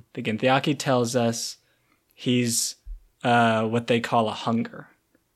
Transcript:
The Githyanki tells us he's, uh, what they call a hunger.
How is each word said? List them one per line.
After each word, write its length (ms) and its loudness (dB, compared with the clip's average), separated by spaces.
The 80 -10
Githyanki 560 0
tells 380 0
us 400 -2
he's, 600 -2
uh, 400 4
what 240 -2
they 140 2
call 260 0
a 60 -4
hunger. 560 -4